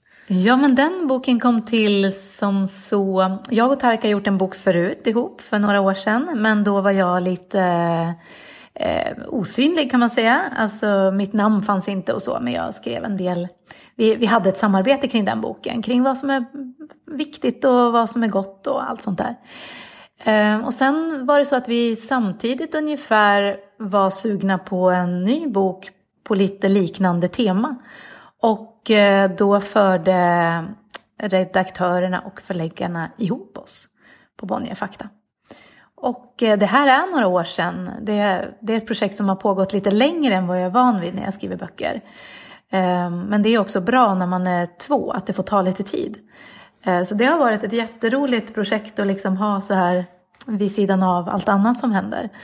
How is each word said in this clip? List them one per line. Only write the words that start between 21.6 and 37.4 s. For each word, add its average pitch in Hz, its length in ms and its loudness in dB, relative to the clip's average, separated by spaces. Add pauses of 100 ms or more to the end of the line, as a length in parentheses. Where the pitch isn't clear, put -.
vi 233 280 0
samtidigt 247 760 -4
ungefär 208 840 2 (220)
var 196 320 2
sugna 196 480 -2
på 185 320 0
en 180 340 0
ny 302 220 0
bok 190 440 -2 (340)
på 214 100 -2
lite 196 340 0
liknande 180 600 0
tema. 233 480 -2 (680)
Och, - 480 -2
eh, 196 400 6
då 202 300 2
förde 175 1040 2 (580)
redaktörerna 185 960 0
och - 200 -16
förläggarna 170 760 -6
ihop 233 400 -6
oss - 300 -18 (480)
på 196 100 -14
Bonnier 233 280 -6
Fakta. - 340 -10 (840)
Och, - 480 -6
eh, 214 160 4
det 202 80 4
här 269 360 4
är 370 80 -4
några 262 160 2
år 180 180 2